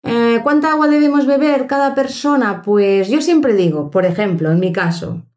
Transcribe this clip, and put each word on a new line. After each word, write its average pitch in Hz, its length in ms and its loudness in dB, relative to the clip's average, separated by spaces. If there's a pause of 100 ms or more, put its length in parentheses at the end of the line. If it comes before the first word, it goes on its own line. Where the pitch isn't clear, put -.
Eh, 233 360 0
¿cuánta 294 300 0
agua 302 140 0
debemos 294 400 2
beber 277 400 0
cada 277 280 -2
persona? 262 640 -2
Pues 196 480 0
yo 302 140 0
siempre 302 320 2
digo, 151 360 0
por 185 140 0
ejemplo, 175 460 0
en 170 100 2
mi 185 100 0
caso 170 520 -4 (140)